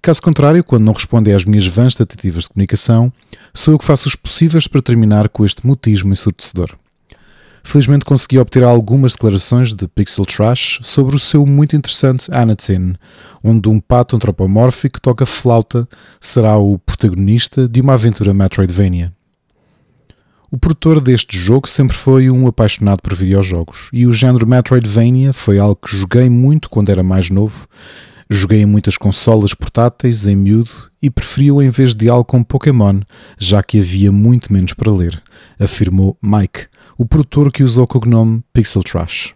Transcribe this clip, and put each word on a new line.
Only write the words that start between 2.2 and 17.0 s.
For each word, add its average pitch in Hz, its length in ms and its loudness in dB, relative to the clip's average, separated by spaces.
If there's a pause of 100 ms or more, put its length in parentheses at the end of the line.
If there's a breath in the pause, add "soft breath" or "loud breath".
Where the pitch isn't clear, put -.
de - 60 -16
comunicação, 113 640 0 (400 loud breath)
sou - 220 2
eu 147 40 2
que - 60 -6
faço 143 220 0
os 139 80 -2
possíveis 160 540 0
para 139 120 0
terminar 107 480 2
com - 160 -2
este - 220 -4
mutismo 104 460 0
ensurdecedor. 90 580 -4 (960 soft breath)
Felizmente 143 400 2
consegui 131 340 2
obter 127 240 2
algumas 120 500 2
declarações 110 600 0
de 95 140 -10
Pixel - 360 -4
Trash - 600 -2
sobre 139 320 0
o - 20 2
seu 147 260 2
muito 143 300 2
interessante 135 580 -2
Anatine, 101 600 -2 (480 loud breath)
onde 107 260 2
um 107 120 2
pato 123 340 -2
antropomórfico 107 840 -2
toca 123 260 0
flauta 120 600 -2 (340 soft breath)
será 110 360 2
o 101 220 2
protagonista 107 880 -2